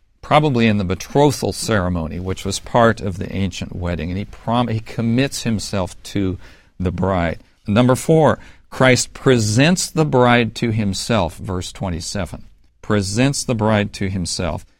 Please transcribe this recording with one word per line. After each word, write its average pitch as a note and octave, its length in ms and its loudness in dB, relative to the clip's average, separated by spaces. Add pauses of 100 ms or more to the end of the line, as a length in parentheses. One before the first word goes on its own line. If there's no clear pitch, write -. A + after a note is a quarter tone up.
(220)
probably C#3 460 4
in G#2 100 4
the G2+ 60 0
betrothal A2+ 680 0
ceremony, F2+ 680 -2
which F#2 260 -6
was G2 140 -4
part A2+ 420 2
of G2 160 -4
the - 160 -8
ancient F#2 420 -4
wedding, F2 360 -4
and F#2 80 -4
he G#2 60 -6
prom-, A#2+ 420 -2
he A2 140 -4
commits A#2 600 -2
himself G2 640 -4
to F#2+ 340 -2 (420)
the F2+ 120 0
bride. F2+ 480 0 (260)
Number B2 300 4
four, D#3 420 4 (360)
Christ B2+ 400 2
presents B2+ 760 2
the D#3 120 0
bride B2 520 2
to A#2+ 160 -2
himself, G2+ 680 0
verse F#2 340 -6
twenty-seven. F2 760 -8 (340)
Presents G#2+ 640 0
the C3 100 -2
bride G#2+ 400 0
to G2 160 -4
himself. F#2 560 -4 (140)